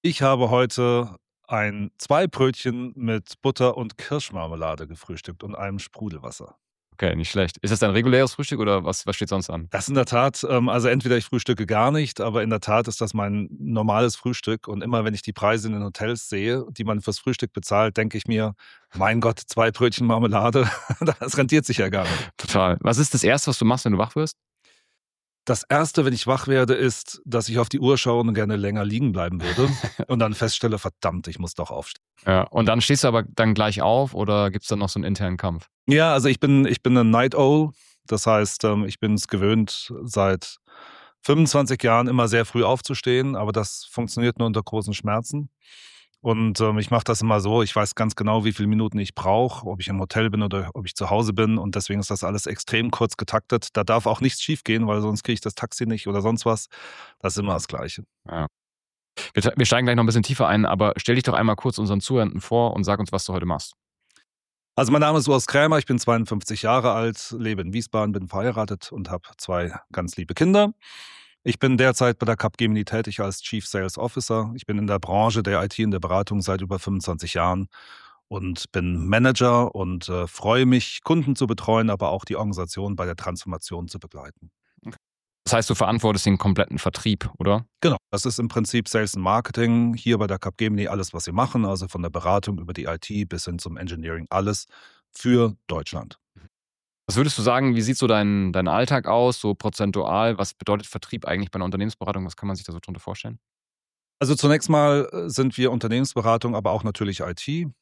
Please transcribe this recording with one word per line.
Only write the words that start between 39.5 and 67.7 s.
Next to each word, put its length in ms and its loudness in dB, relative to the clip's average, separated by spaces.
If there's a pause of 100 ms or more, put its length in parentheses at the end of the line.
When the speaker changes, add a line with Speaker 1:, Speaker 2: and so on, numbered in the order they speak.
Speaker 1:
seit 540 -2 (680)
fünfundzwanzig 580 4
Jahren 260 4
immer 200 4
sehr 180 4
früh 180 0
aufzustehen, 720 0
aber 160 -2
das 380 -4
funktioniert 480 -2
nur 80 2
unter 160 0
großen 320 -4
Schmerzen. 560 -4 (720)
Und, 380 0
ähm, 200 2
ich 120 -2
mach 120 2
das 180 0
immer 180 4
so, 240 2
ich 120 -2
weiß 200 0
ganz 200 0
genau, 280 0
wie 80 2
viele 160 -2
Minuten 320 0
ich 160 -6
brauch, 480 0
ob 160 -8
ich 80 -8
im 140 -2
Hotel 280 0
bin 140 0
oder 300 -4
ob 120 -10
ich 80 -12
zu 160 -6
Hause 220 2
bin. 260 2
Und 180 -4
deswegen 260 -2
ist 100 -6
das 140 -4
alles 200 -4
extrem 460 -2
kurz 240 0
getaktet. 580 -2
Da 120 0
darf 200 2
auch 140 2
nichts 220 0
schiefgehen, 440 0
weil 160 0
sonst 220 -2
krieg 120 0
ich 60 -8
das 140 -6
Taxi 300 -6
nicht 220 -4
oder 140 0
sonst 240 0
was. 220 0 (520)
Das 140 -2
ist 60 -4
immer 140 0
das 140 -4
Gleiche. 360 -10 (260)
Speaker 2:
Ja. 180 -4 (880)
Wir, 220 2
wir 100 4
steigen 220 4
gleich 80 4
noch 80 6
ein 40 6
bisschen 160 4
tiefer 240 2
ein, 180 4
aber 320 2
stell 180 2
dich 80 2
doch 100 0
einmal 220 2
kurz 220 -4
unseren 240 0
Zuhörenden 400 0
vor 320 2
und 100 -2
sag 160 0
uns, 140 -4
was 100 -2
du 100 -6
heute 120 -2
machst. 280 -4 (1040)
Speaker 1:
Also 160 4
mein 100 6
Name 180 4
ist 80 0
Urs 200 4
Krämer, 300 4
ich 80 0
bin 140 0
zweiundfünfzig 640 -2
Jahre 300 4
alt, 440 -4
lebe 240 -4
in 120 -6